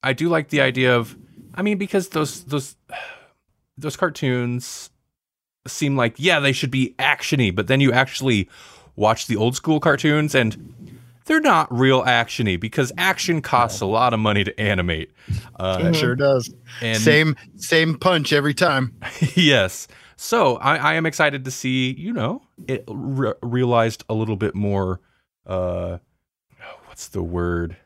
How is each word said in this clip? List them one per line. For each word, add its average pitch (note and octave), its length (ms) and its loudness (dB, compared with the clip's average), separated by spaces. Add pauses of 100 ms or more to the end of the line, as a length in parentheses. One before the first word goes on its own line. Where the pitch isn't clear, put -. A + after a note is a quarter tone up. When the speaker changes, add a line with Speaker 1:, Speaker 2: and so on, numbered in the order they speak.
Speaker 1:
I C3 120 0
do D3+ 160 -2
like D#3+ 200 0
the D3 120 2
idea B2+ 340 4
of, A2+ 220 -2 (360)
I - 80 -6
mean, G#3 160 0
because F#3+ 320 -2
those, - 360 -4
those, C3+ 300 -6 (140)
<sighs> - 880 -18
those C#3+ 200 -6
cartoons B2 920 -4 (800)
seem C#3 300 -2
like, A#2 200 2
yeah, E3 220 2
they C#3 140 2
should B2+ 180 -4
be C3 260 0
action-y, C3+ 540 0
but F#2+ 160 -2
then C3+ 140 2
you C3+ 100 4
actually B2+ 580 0 (460)
watch G#2+ 320 0
the A#2 80 -2
old A#2 200 0
school D#3 240 0
cartoons D3+ 540 2
and A#2+ 400 0 (520)
they're D#4 160 2
not A#3+ 340 4
real C3 300 4
action-y A#2 500 0
because A2+ 420 -2
action F3+ 440 0
costs A#2+ 400 0
a A2 40 -4
lot A2+ 280 2
of A2 60 0
money G#2 240 2
to G2 160 -6
animate. F2+ 520 -2 (480)
Uh, F#2 200 -2
Speaker 2:
Mm-hmm. E3+ 140 2
Speaker 3:
Sure C3 220 0
does. C3+ 380 0 (280)
Speaker 1:
and A2 200 -2
Speaker 3:
Same, D3+ 340 4 (220)
same D#3+ 400 0
punch E3+ 360 0
every D3 200 2
time. C3+ 400 0 (220)
Speaker 1:
<laughs> - 200 -2
Yes. C#3 520 2 (300)
So F3 400 2
I, D3 200 0
I D3 160 0
am D#3+ 120 -2
excited D3 380 0
to C3 80 -8
see, C3 460 -2
you G#3+ 160 -8
know, F3 300 -4 (240)
it C3 200 -6
re-, C3 540 -4
realized A#2+ 680 0
a A2+ 60 -4
little A2 240 -2
bit G#2 180 -2
more, G2 460 -2 (440)
uh, F2+ 520 -4 (880)
what's - 240 -20
the G2 120 -6
word? F2 540 -4 (100)